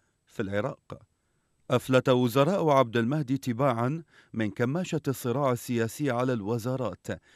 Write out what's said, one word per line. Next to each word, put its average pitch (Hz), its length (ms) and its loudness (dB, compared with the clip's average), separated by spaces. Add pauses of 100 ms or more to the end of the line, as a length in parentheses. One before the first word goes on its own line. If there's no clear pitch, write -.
(260)
في - 160 -8
العراق. - 600 -4 (680)
أفلت 127 380 4
وزراء 139 600 2
عبد 131 280 4
المهدي 131 420 0
تباعًا 127 640 -2 (300)
من 110 180 -2
كماشة 147 580 -2
الصراع 131 440 0
السياسي 120 580 -2
على 127 220 0
الوزارات، 117 720 -4 (300)